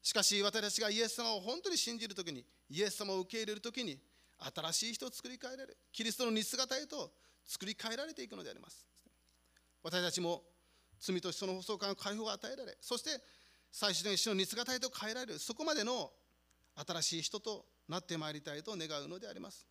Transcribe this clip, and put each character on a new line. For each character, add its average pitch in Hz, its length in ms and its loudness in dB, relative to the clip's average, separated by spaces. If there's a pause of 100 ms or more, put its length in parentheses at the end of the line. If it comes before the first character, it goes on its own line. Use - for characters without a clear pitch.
し - 100 2
か 214 100 6
し 202 200 8
私 208 180 4
た 208 100 2
ち 202 120 2
が 208 80 4
イ 214 100 2
エ 226 80 4
ス - 80 -2
様 226 160 0
を 202 80 0
本 247 220 -2
当 403 80 0
に 320 80 4
信 233 200 0
じ 226 80 -4
る 196 80 -6
と 196 80 -4
き 170 80 -4
に、 127 140 -6 (240)
イ 156 140 0
エ 208 80 2
ス - 80 -6
様 196 160 0
を 190 60 2
受 185 100 -4
け 226 80 -4
入 220 80 -2
れ 214 80 -2
る 208 80 -10
と 233 100 -4
き 254 100 -2
に、 175 160 -4 (400)
新 160 340 -4
し 226 180 2
い 226 40 -4
人 254 120 -4
を 247 40 -4
作 - 180 -10
り 247 120 -10
変 262 140 -8
え - 20 -12
ら 269 60 -10
れ 262 60 -14
る、 - 100 -18 (140)
キ 226 120 -2
リ 226 80 4
ス - 60 -2
ト 254 80 6
の 233 40 6
似 220 120 6
姿 262 340 2
へ 294 100 -2
と 269 260 -4 (340)
作 - 180 -6
り 208 160 -2
変 226 140 0
え - 20 -4
ら 277 80 -2
れ 320 80 -8
て - 100 -8
い 233 60 -8
く 214 80 -10
の 175 80 -10
で 127 60 -8
あ - 20 -10
り - 80 -14
ま - 80 -18
す。 - 180 -20 (960)
私 175 200 2
た 175 100 2
ち 180 80 2
も 175 220 2 (580)
罪 185 200 2
と 180 120 -2
そ 202 140 -4
の 185 80 0
法 185 80 -6
則 202 160 -2
か 202 80 0
ら 196 60 2
の 190 40 0
解 208 200 -2
放 220 80 -4
が 214 80 0
与 220 200 -6
え 269 40 -8
ら 262 80 -8
れ、 - 160 -12
そ 240 180 -2
し - 40 -4
て 311 80 -4 (600)
最 202 220 4
終 165 100 2
的 208 80 4
に 185 60 4
主 - 100 4
の 214 60 4
似 190 120 6
姿 240 280 -2
へ 254 60 -2
と 262 100 -2
変 214 220 -4
え - 20 -2
ら 254 60 -4
れ 233 120 -6
る、 151 60 -6
そ - 160 -4
こ 302 100 -4
ま 302 100 4
で 226 100 4
の 226 260 0 (640)
新 160 280 -2
し 165 180 2
い - 20 -4
人 202 180 -2
と 214 240 -6 (240)
な 160 100 -2
っ 180 60 -4
て 165 140 -2
ま 156 120 -2
い 151 40 -4
り 147 80 -8
た 147 120 -8
い 151 80 -8
と 214 140 -6
願 160 120 -4 (140)
う 143 60 -8
の 175 100 -8
で 208 100 -12
あ - 40 -10
り - 80 -12
ま 202 100 -10
す。 - 200 -18